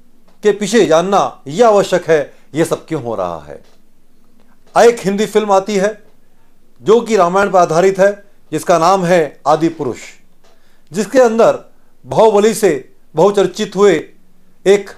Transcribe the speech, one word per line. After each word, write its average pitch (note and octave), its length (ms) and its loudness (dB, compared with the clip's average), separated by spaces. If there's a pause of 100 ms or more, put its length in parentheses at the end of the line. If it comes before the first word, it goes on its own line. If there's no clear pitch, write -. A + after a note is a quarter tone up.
(420)
के G#3 100 2
पीछे G3+ 340 0
जानना E3 600 0
यह G3+ 180 0
आवश्यक F#3+ 380 0
है, D3+ 280 -2 (220)
यह D#3+ 100 0
सब - 220 -6
क्यों D3+ 160 -8
हो A2+ 120 -8
रहा F2 260 -6
है। D2 160 -18 (1160)
एक A#3 260 4
हिंदी G3 260 -4
फिल्म G#3+ 260 -2
आती G3 240 0
है G#3 260 -4 (760)
जो G3+ 200 2
कि A3+ 160 -2
रामायण F#3 340 0
पर F#3 80 0
आधारित F3+ 400 2
है, G3 120 2 (420)
जिसका E3 260 0
नाम F3+ 260 0
है E3+ 420 -2
आदि D#3+ 240 0
पुरुष, B2+ 280 -8 (920)
जिसके G#3 280 0
अंदर A3 380 2 (460)
बाहुबली G#3 500 2
से F3+ 180 0 (420)
बहुचर्चित G3 640 -2
हुए G3+ 160 2 (720)
एक G3 320 0